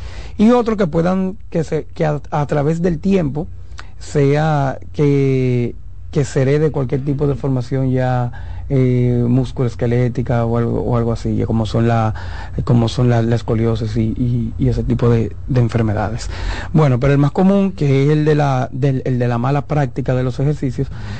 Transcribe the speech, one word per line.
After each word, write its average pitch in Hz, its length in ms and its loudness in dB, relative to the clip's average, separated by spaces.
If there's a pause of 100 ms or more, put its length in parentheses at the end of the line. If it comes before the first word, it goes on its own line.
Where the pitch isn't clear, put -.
(380)
Y 214 120 6
otro 233 260 4
que 196 120 0
puedan, 185 500 0 (120)
que 165 140 -2
se, 156 300 -4
que 170 120 -2
a, 151 140 -2 (120)
a 151 160 0
través 151 340 0
del 170 180 0
tiempo 170 480 0 (500)
sea 143 800 0 (120)
que, 131 840 2 (360)
que 143 140 0
se - 160 -2
herede 147 300 2
cualquier 135 340 -2
tipo 147 220 0
de 139 80 0
formación 131 560 -2
ya, 127 580 -2 (200)
eh, 123 580 2
musculoesquelética 120 1160 0
o 117 120 0
algo, 117 240 0
o 117 160 0
algo 117 140 0
así, 110 240 -2
ya 107 100 0
como 110 200 0
son 117 220 0
la, 113 260 2 (500)
como 117 240 4
son 123 220 0
la, 117 120 2
la 117 140 2
escoliosis 113 640 -2
y, 113 40 2
y, 117 560 -2
y 131 120 0
ese 117 140 0
tipo 120 260 2
de, 117 260 2 (120)
de 127 120 2
enfermedades. 110 720 0 (420)
Bueno, 139 280 4
pero 139 140 4
el 139 60 4
más 143 120 4
común, 196 420 2
que 135 320 2
es 143 40 4
el 151 160 2
de 151 100 4
la, 135 360 0
del, 131 340 0
el 127 140 0
de 120 80 2
la 120 100 0
mala 135 280 0
práctica 135 500 0
de 127 80 0
los 127 160 -4
ejercicios, 139 480 -2 (320)